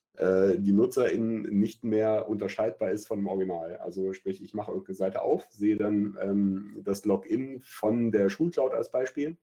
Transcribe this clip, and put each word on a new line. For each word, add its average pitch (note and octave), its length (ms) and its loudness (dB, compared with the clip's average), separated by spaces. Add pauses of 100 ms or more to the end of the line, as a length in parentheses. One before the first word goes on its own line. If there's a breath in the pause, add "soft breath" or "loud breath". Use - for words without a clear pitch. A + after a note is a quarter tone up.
(180)
äh, F#2+ 400 4
die G2 140 2
NutzerInnen A2+ 840 2
nicht G#2+ 240 0
mehr G#2+ 460 0
unterscheidbar G#2 600 -2
ist G#2+ 180 -4
von G#2 120 -2
dem G2 80 -2
Original. F#2 500 -4
Also F#2+ 340 -4
sprich, F#2+ 300 -8
ich F#2+ 100 -16
mache G2+ 180 -6
irgendeine F#2+ 260 -8
Seite F#2+ 260 -2
auf, - 280 0
sehe G#2 280 0
dann, G#2 420 0
ähm, G2 640 0
das G2+ 220 -2
Login B2 580 -2
von A#2 480 0
der G2+ 160 4
Schulcloud C3+ 460 0
als A2+ 160 -2
Beispiel. C#3+ 520 -2